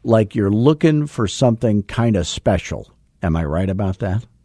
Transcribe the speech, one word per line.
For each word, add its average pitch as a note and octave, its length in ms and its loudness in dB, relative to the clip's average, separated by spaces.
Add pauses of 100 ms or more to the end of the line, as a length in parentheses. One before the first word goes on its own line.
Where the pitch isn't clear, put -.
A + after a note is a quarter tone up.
like A2+ 300 2
you're G2 160 0
looking D3+ 560 2
for A#2 220 -4
something A2+ 560 2
kinda A2+ 400 0
special. - 680 -4 (300)
Am E2 140 0
I E2 100 -2
right F2 240 -2
about F#2+ 300 -4
that? G2+ 260 -4 (200)